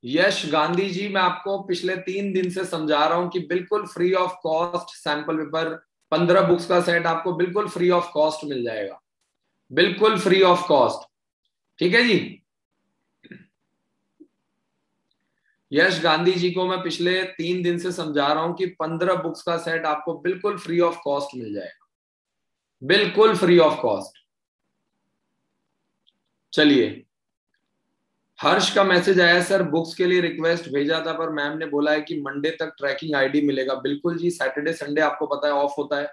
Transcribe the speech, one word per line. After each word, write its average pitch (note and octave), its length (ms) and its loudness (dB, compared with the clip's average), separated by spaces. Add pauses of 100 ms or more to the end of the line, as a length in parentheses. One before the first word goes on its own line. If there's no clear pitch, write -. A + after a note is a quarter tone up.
यश E3+ 480 0
गांधी F3 380 0
जी, F#3+ 180 -6
मैं G3 120 -2
आपको F#3+ 420 -2
पिछले F#3 340 -4
तीन F#3+ 360 -6
दिन F#3 180 -2
से F#3 140 -6
समझा D#3 420 0
रहा E3 120 0
हूं F3 100 -2
कि F#3 100 -6
बिल्कुल F3+ 480 -4
free F3+ 260 -2
of F3+ 160 0 (180)
cost E3+ 420 -2
sample D3+ 480 -6
paper, D#3 380 -4 (360)
पन्द्रह F3 320 4
books E3+ 240 2
का F3+ 140 4
set E3+ 260 0
आपको E3 260 -2
बिल्कुल F3+ 360 -2
free F3 220 0
of F3 120 2 (140)
cost D#3 280 0
मिल C3+ 180 -6
जाएगा, G#2+ 380 -8 (720)
बिल्कुल F#3+ 480 2
free F#3+ 220 4
of F3 160 6 (140)
cost। B2+ 280 4 (760)
ठीक F3+ 160 0
है A#3 80 6
जी? G#3 400 0 (3250)
यश E3 300 2
गांधी E3+ 300 4
जी F3+ 180 0
को F#3 160 -2
मैं F#3 160 -2
पिछले F3 420 -2
तीन F3+ 380 -6
दिन F3 160 0
से F3+ 140 -6
समझा D3+ 400 -2
रहा D#3 100 0
हूं E3+ 120 -4
कि F#3 120 -4
पन्द्रह E3+ 480 -2
books E3 280 -6
का E3+ 140 -4
set E3 300 -4
आपको D3+ 320 -4
बिल्कुल F3+ 400 -4
free E3+ 220 -4
of E3+ 140 2 (140)
cost C#3+ 180 -2 (100)
मिल A2 180 -10
जाएगा, F#2 320 -14 (960)
बिल्कुल G3+ 500 4
free F3 280 6
of D#3 240 4
cost। G#2 400 -4 (2250)
चलिए, C#3 520 4 (1400)
हर्ष F3+ 320 2
का G3+ 100 6
मैसेज F3+ 360 4
आया, F3 220 6
"सर, F#3+ 200 0
बुक्स E3 320 -2
के F3+ 120 0
लिए F3+ 140 4
रिक्वेस्ट E3 480 -2
भेजा D3 380 0
था, E3 60 -4
पर D#3+ 180 -4
मैम D3+ 280 -4
ने D#3+ 80 -6
बोला D3 260 0
है D3+ 80 0
कि D3+ 200 -8
मंडे C#3+ 300 -4
तक D#3+ 280 -8
ट्रैकिंग C#3+ 360 -4
आईडी C#3 260 2
मिलेगा।" C3+ 340 0
बिल्कुल C#3+ 440 -4
जी, E3+ 120 -2
सैटरडे D3 420 -4
संडे D3 280 -4
आपको D3 260 0
पता C#3+ 200 -4
है D3 60 0
ऑफ C#3+ 260 -2
होता C#3+ 220 -4
है। D3 120 -6